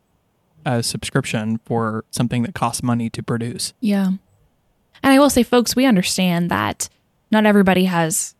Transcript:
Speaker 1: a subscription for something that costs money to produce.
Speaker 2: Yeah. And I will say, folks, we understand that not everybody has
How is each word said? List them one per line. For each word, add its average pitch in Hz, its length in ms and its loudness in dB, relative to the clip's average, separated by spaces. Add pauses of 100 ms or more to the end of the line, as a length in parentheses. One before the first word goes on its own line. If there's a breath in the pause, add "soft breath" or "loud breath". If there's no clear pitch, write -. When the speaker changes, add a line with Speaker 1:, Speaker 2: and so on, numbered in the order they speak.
(640)
Speaker 1:
a 120 160 -2
subscription 113 840 -4
for 113 440 -4
something 120 320 -2
that 117 140 -6
costs - 260 -4
money 120 300 -2
to - 100 -12
produce. 120 580 -8
Speaker 2:
Yeah. 202 280 0
And - 1080 -4
I 269 60 6
will 285 100 6
say, 247 140 2
folks, 240 320 0
we 254 100 2
understand 180 640 0
that 107 400 -4 (420)
not 214 140 4
everybody 190 400 4
has 170 540 -2